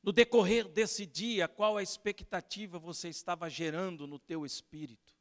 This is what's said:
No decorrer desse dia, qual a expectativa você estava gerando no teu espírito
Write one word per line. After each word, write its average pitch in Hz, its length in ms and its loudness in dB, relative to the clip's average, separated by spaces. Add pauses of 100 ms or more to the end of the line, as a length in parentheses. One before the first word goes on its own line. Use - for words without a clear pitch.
No 202 100 0
decorrer 226 540 6
desse 202 400 0
dia, 190 400 -2
qual 214 300 0
a 202 60 0
expectativa 196 920 -6
você 170 320 -8
estava 170 400 -6
gerando 160 560 -4
no 143 140 -10
teu 160 260 -6
espírito 143 760 -12